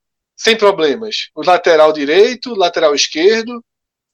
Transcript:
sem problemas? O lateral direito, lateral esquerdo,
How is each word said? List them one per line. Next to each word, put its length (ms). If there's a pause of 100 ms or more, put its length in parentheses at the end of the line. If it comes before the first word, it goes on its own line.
(360)
sem 220
problemas? 760
O 100
lateral 480
direito, 600
lateral 400
esquerdo, 680 (500)